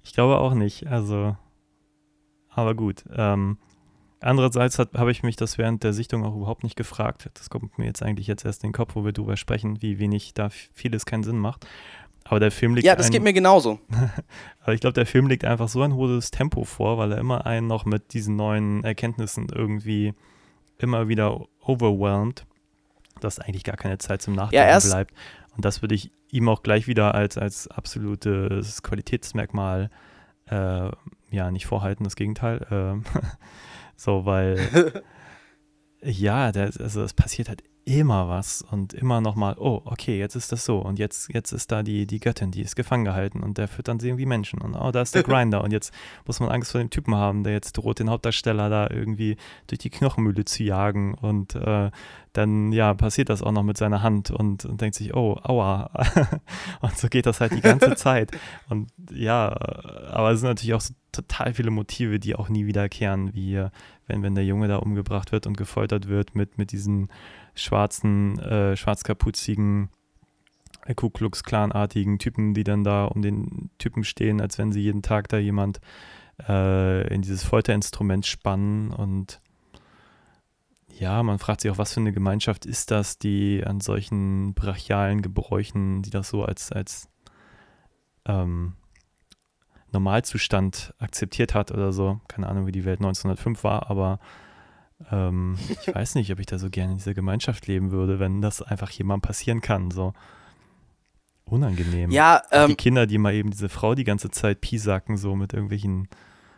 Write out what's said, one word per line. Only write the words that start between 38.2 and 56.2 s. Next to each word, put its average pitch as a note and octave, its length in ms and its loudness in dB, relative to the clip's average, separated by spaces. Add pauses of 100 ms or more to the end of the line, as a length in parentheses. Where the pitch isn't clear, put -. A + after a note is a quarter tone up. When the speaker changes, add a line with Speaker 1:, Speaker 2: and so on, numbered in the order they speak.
Speaker 1:
was F2+ 320 -4
und G2 320 -4
immer B2+ 260 2
nochmal, G#2 380 0
oh, A#2 280 0
okay, A2+ 340 -4
jetzt G2+ 160 -4
ist B2 160 -6
das A#2 120 -4
so A2+ 140 2
und F#2+ 220 -2
jetzt, - 340 -6
jetzt A2+ 180 -4
ist - 200 -6
da A2 100 0
die, G#2 240 -2
die G#2+ 140 -6
Göttin, G#2+ 320 0
die F#2+ 100 -6
ist G2+ 140 -8
gefangen B2 280 0
gehalten G2 380 -2
und G#2 160 -4
der G#2 100 -2
führt - 200 -10
dann A#2 120 -2
sie A#2+ 100 -4
irgendwie B2+ 180 -2
Menschen A2+ 340 -2
und A2 140 -6
oh, - 160 -2
da B2 100 2
ist B2 140 -2
der F3+ 80 6
Speaker 2:
<laughs> - 0 -
Speaker 1:
Grinder A#2 400 4
und G#2 80 0
jetzt G#2+ 200 -2 (360)
muss - 120 -6
man B2 100 0
Angst A#2+ 220 -2
vor B2 100 0
dem A#2 100 -4
Typen B2 240 0
haben, G2+ 280 2
der G#2 100 0
jetzt G#2 240 -4
droht, A2 200 -2
den A2 140 0
Hauptdarsteller A2 580 0
da G#2 220 2
irgendwie A2 460 -2 (280)
durch - 140 -6
die A#2+ 100 -8
Knochenmühle G#2+ 560 2
zu - 180 -4
jagen G2+ 520 0
und, G#2 400 -2
äh, G#2 340 0 (440)
dann, G#2+ 400 2
ja, A2 200 4
passiert A2 360 2
das G2+ 120 0
auch G#2+ 100 0
noch G#2 120 2
mit G#2 120 0
seiner G#2 280 0
Hand G#2 260 2
und, G2+ 360 0
und G#2+ 160 -6
denkt G#2+ 140 -2
sich, - 200 -6
oh, A2+ 260 2
aua. G2+ 480 0
<laughs> - 920 0